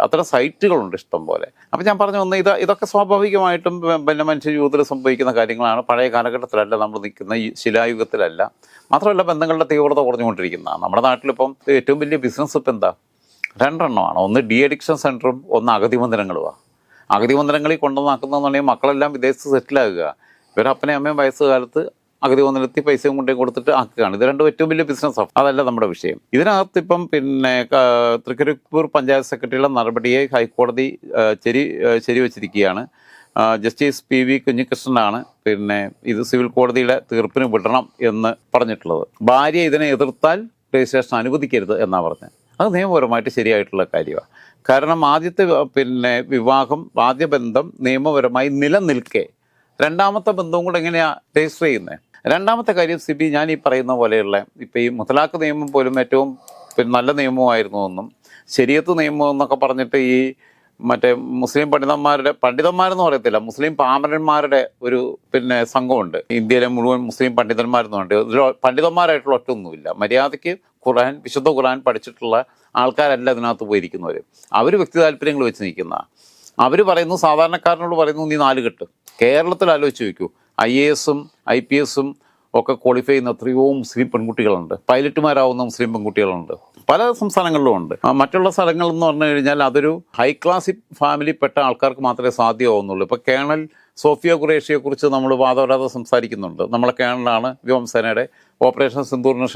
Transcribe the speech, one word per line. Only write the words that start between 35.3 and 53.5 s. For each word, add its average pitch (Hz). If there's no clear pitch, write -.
പിന്നെ 104
ഇത് 110
സിവിൽ 123
കോടതിയുടെ 123
തീർപ്പിന് 117
വിടണം 110
എന്ന് 110
പറഞ്ഞിട്ടുള്ളത്. 110
ഭാര്യ 139
ഇതിനെ 151
എതിർത്താൽ 147
രജിസ്ട്രേഷൻ 127
അനുവദിക്കരുത് 117
എന്നാ 92
പറഞ്ഞത്. 80
അത് 175
നിയമപരമായിട്ട് 131
ശരിയായിട്ടുള്ള 104
കാര്യമാണ്. 80
കാരണം 151
ആദ്യത്തെ 165
വ-, 143
പിന്നെ 123
വിവാഹം, 135
ആദ്യ 135
ബന്ധം 123
നിയമപരമായി 131
നിലനിൽക്കെ 147
രണ്ടാമത്തെ 196
ബന്ധവും 175
കൂടെ 175
എങ്ങനെയാ 165
രജിസ്റ്റർ 156
ചെയ്യുന്നത്? 87
രണ്ടാമത്തെ 208
കാര്യം 170
സിബി, 151
ഞാൻ 151